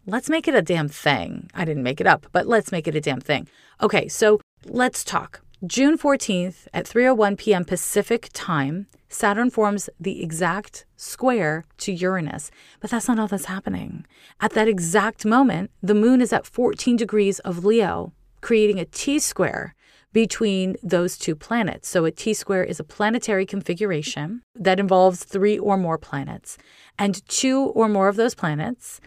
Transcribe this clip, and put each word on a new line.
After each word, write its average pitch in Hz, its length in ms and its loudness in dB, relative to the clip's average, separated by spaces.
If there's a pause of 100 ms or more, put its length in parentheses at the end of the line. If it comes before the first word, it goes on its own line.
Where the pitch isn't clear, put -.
Let's 233 240 -4
make 320 180 -2
it 277 80 4
a 190 60 6
damn 160 260 0
thing. 113 640 -4
I 180 100 -4
didn't 147 240 -2
make 139 120 -4
it - 60 0
up, 165 260 2
but - 140 0
let's 220 260 0
make 170 160 -6
it 156 80 -2
a 151 120 -4
damn 135 120 -4
thing. - 260 -4 (340)
Okay, 208 280 0
so 214 320 4 (240)
let's - 400 -2
talk. - 360 -8 (260)
June 277 300 4
fourteenth 196 800 -2
at 165 120 -6
three 240 200 2
oh 262 80 6
one 202 220 2
P 208 180 2
M 180 100 0
Pacific - 680 -2
time, 156 520 -2 (220)
Saturn 220 400 0
forms 208 400 0 (100)
the 185 240 -6
exact 170 600 -6 (120)
square 170 680 -2 (140)
to - 140 -6
Uranus. 180 580 -4 (300)
But 208 100 -10
that's 226 180 -4
not 233 100 2
all 214 100 0
that's 190 180 -4
happening. 185 580 -8 (360)
At 214 120 0
that 220 160 2
exact 196 560 0
moment, 214 460 2 (120)
the 196 120 2
moon 240 260 6
is 240 140 2
at - 120 0
fourteen - 500 0
degrees 202 440 2
of 175 240 -4
Leo, 180 480 2 (300)
creating 214 360 4
a 160 60 -4
T - 340 -2
square - 560 -2 (380)
between 196 680 0
those 175 380 0
two 160 160 -4
planets. 208 540 -4
So 170 160 2
a 160 60 2
T 220 240 -2
square 190 280 -2
is - 160 -6
a - 60 -8
planetary 208 600 -2
configuration 180 960 -4 (120)
that 190 240 2
involves 185 460 4
three 202 340 2
or 196 180 0
more 165 220 0
planets. - 600 -12 (380)
And 202 320 -2
two 269 460 0
or 226 140 4
more 196 180 4
of 202 80 2
those 226 220 0
planets 170 720 -6